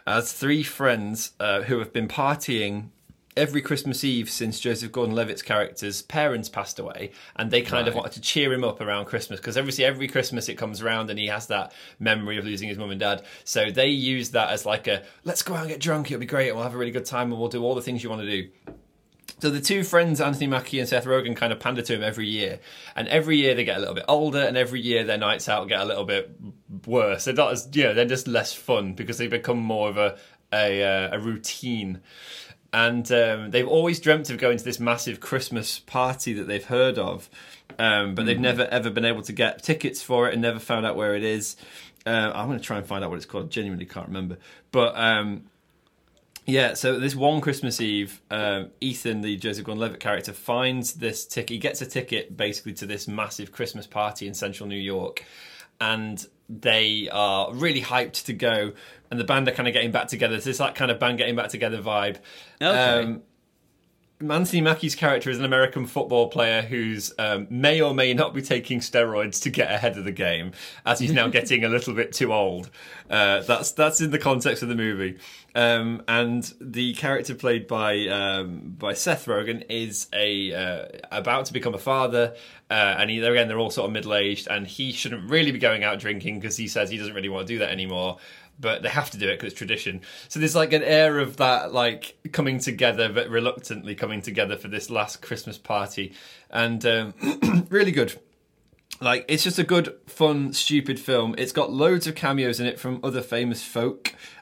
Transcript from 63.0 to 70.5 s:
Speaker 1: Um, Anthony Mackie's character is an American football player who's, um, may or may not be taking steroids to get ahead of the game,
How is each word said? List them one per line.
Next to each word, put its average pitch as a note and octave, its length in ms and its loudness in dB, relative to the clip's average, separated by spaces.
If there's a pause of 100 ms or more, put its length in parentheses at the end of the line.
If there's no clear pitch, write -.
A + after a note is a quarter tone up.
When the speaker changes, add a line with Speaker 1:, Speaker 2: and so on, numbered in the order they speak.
Speaker 1:
Um, A2+ 200 -4 (1080)
Anthony F3 320 4
Mackie's D#3+ 340 4
character C#3 340 2
is B2 100 0
an C3+ 60 0
American C3 420 4
football A#2+ 420 4
player A2+ 320 4
who's, A2+ 560 -4
um, G#2 320 0
may C#3+ 320 4
or D3 120 4
may C3 200 4
not D3 200 2
be C3+ 80 -4
taking B2+ 380 0
steroids A2 640 2
to C#3 60 0
get G#2 220 0
ahead G#2 260 0
of G2 80 -8
the G2 60 -4
game, F2 400 -2 (340)